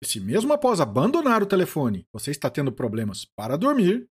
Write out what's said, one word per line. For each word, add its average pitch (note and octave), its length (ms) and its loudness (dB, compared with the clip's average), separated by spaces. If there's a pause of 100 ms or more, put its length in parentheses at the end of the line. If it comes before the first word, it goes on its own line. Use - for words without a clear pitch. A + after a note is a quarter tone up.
E - 60 -10
se - 140 -6
mesmo G#3+ 320 0
após B3+ 260 2
abandonar G#3+ 640 2
o G3 40 -2
telefone, D3+ 680 0
você - 180 -10
está - 180 -2
tendo C#3 220 -2
problemas G#2+ 640 -6
para A2+ 220 -4
dormir, B3 600 2